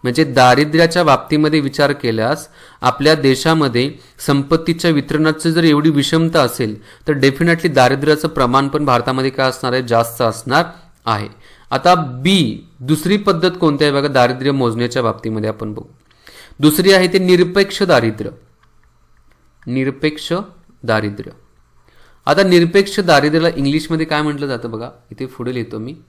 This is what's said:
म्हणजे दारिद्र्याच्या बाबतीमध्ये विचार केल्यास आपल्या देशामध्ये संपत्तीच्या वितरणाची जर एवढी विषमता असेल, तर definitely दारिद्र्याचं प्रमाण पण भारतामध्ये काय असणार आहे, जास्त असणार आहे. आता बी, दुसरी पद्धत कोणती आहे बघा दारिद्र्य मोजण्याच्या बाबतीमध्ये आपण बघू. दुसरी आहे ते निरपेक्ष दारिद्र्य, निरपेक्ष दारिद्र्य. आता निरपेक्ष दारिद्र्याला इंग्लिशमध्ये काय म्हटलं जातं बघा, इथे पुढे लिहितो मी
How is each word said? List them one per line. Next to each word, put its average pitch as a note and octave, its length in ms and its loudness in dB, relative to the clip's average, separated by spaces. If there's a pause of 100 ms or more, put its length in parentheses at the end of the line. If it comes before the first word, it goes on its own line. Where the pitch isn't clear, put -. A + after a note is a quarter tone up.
म्हणजे B2 200 0
दारिद्र्याच्या D3+ 800 2
बाबतीमध्ये D3+ 560 2
विचार C#3 320 -2
केल्यास A#2+ 560 -4 (340)
आपल्या C#3 340 2
देशामध्ये C3+ 760 0 (360)
संपत्तीच्या E3 640 0
वितरणाची D#3 600 0
जर E3 120 0
एवढी D3+ 260 4
विषमता D#3+ 520 0
असेल, A#2 420 -4 (240)
तर D#3 60 0
definitely D#3+ 600 0
दारिद्र्याचं C3+ 540 2
प्रमाण C3+ 400 0
पण D3 180 -4
भारतामध्ये C3 440 0
काय C3 200 -2
असणार B2 240 -4
आहे, B2+ 100 0
जास्त A#2 380 0
असणार B2+ 420 0 (420)
आहे. G#2 220 -4 (440)
आता F3 240 2
बी, C3+ 720 -2 (120)
दुसरी D#3 380 -2
पद्धत F#3 420 0
कोणती D3+ 240 0
आहे C#3+ 100 2
बघा C#3 140 0
दारिद्र्य C3 440 0
मोजण्याच्या A#2+ 500 -2
बाबतीमध्ये A2 480 -4
आपण G#2+ 240 -10
बघू. - 120 -14 (760)
दुसरी D#3 340 4
आहे F#3 200 4
ते F#3+ 60 2
निरपेक्ष F3+ 640 2
दारिद्र्य, A#2 460 0 (1400)
निरपेक्ष C3+ 680 -6 (500)
दारिद्र्य. G#2+ 480 -4 (960)
आता F#3 180 4
निरपेक्ष F#3 560 4
दारिद्र्याला D#3+ 560 2
इंग्लिशमध्ये D#3 500 -2
काय D3+ 160 -2
म्हटलं D3 260 -4
जातं A#2+ 240 -8
बघा, A2+ 180 -10 (220)
इथे C3 140 -10
पुढे B2+ 280 -8
लिहितो A2 240 -8
मी B2 180 -12 (140)